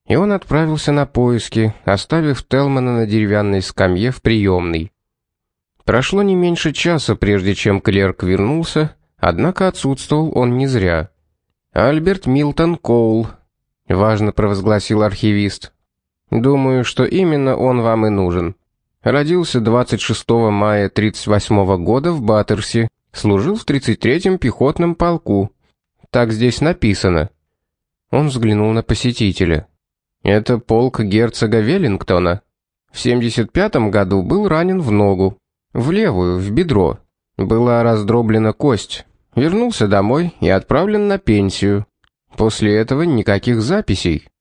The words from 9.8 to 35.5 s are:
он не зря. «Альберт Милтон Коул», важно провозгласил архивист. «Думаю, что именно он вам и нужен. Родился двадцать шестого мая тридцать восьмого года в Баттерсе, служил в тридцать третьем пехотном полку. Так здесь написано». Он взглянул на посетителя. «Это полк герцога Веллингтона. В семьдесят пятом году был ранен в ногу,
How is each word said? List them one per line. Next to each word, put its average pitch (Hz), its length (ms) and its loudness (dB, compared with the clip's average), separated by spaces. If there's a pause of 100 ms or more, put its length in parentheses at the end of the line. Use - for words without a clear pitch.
он 123 220 2
не 135 80 0
зря. 92 440 0 (600)
«Альберт 156 540 0
Милтон 147 500 0
Коул», 113 520 2 (600)
важно 104 440 0
провозгласил 104 720 0
архивист. 104 680 -2 (580)
«Думаю, 131 540 0
что 127 200 -2
именно 147 520 0
он 123 260 0
вам 113 240 0
и 107 40 0
нужен. 90 460 -2 (460)
Родился 147 580 0
двадцать 113 400 0
шестого 117 500 0
мая 104 380 0
тридцать 104 400 -2
восьмого 101 480 2
года 120 360 0
в 156 100 -4
Баттерсе, 107 640 0 (240)
служил 104 440 0
в - 80 -14
тридцать 131 360 -2
третьем 180 380 0
пехотном 156 560 0
полку. 156 580 -2 (580)
Так 120 220 0
здесь 117 280 0
написано». 98 720 0 (800)
Он 147 180 0
взглянул 110 440 0
на 113 100 -2
посетителя. 95 880 -2 (580)
«Это 110 320 2
полк 120 420 0
герцога 110 600 0
Веллингтона. 98 800 0 (500)
В - 80 -18
семьдесят 120 540 0
пятом 147 400 0
году 98 300 2
был 185 260 0
ранен 180 320 0
в 127 100 -2
ногу, 98 480 2 (340)